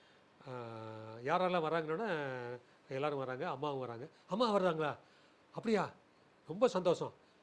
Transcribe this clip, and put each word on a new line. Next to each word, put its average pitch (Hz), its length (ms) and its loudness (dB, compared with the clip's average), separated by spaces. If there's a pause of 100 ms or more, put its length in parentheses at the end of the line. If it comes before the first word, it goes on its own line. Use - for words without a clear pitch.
(480)
ஆ, 131 40 -10 (720)
யாரெல்லாம் 175 420 2
வராங்கன்னா, 156 680 0 (540)
எல்லாரும் 143 280 -2
வராங்க, 131 320 -4
அம்மாவும் 139 300 -4
வராங்க. 120 280 -8 (200)
"அம்மா 214 280 2
வர்றாங்களா? 156 420 2 (540)
அப்படியா? 180 420 0 (540)
ரொம்ப 214 200 4
சந்தோஷம். 180 460 2 (280)